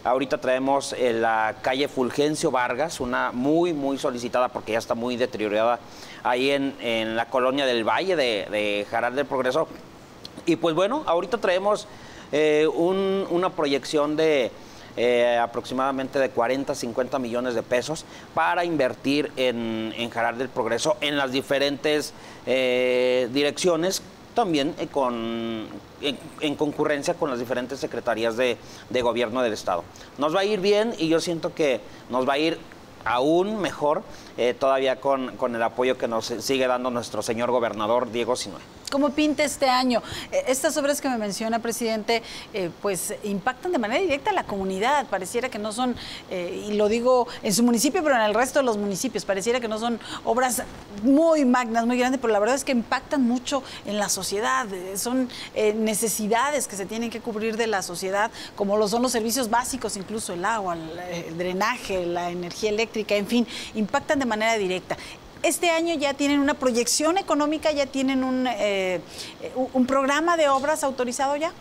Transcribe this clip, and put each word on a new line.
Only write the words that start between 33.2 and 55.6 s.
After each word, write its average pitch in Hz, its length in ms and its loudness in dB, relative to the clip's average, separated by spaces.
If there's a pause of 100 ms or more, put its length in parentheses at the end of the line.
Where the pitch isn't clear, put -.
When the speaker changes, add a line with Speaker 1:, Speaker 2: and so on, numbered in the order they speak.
Speaker 1:
mejor, 151 400 0 (360)
eh, 120 200 2
todavía 135 420 2
con, 131 380 0
con 123 180 -2
el 117 60 0
apoyo 127 380 2
que 131 80 -2
nos 113 180 0
sigue 127 400 0
dando 127 240 0
nuestro 117 320 -4
señor 120 300 0
gobernador 113 600 2
Diego 120 240 0
Sinué. 92 240 -8 (320)
Speaker 2:
¿Cómo 277 180 2
pinta 302 340 2
este 277 240 0
año? 254 360 2 (280)
Eh, 185 160 0
estas 269 300 0
obras 285 240 0
que 277 80 -2
me 247 80 -2
menciona, 220 400 -2
presidente, 226 640 -2 (320)
eh, 185 160 -2 (120)
pues 202 420 -2
impactan 233 480 -4
de 330 80 2
manera 226 200 0
directa 330 300 0
a 415 40 0
la 320 100 0
comunidad. 202 640 0
Pareciera 208 420 -2
que 240 80 -8
no 214 140 -4
son, 247 240 -2 (340)
eh, 185 380 -6
y 208 60 -2
lo 208 140 4
digo 240 400 4 (140)
en 214 120 0
su 233 100 4
municipio, 240 400 4
pero 294 120 4
en 226 60 4
el 214 140 4
resto 262 240 2
de 269 60 4
los 220 120 2
municipios, 202 480 -2
pareciera 202 340 0
que 233 80 -4
no 214 120 -4
son 233 200 -2 (240)
obras 240 380 0 (400)
muy 302 420 6
magnas, 233 440 2
muy 247 100 2
grandes, 254 240 2
pero 226 120 2
la 208 60 6
verdad 220 160 4
es 277 80 -2
que - 80 -2
impactan 254 520 0
mucho 254 400 0 (240)
en 208 100 -4
la 196 120 0
sociedad. 214 640 -2
Eh, 190 240 -8
son, 247 320 0 (280)
eh, 214 180 4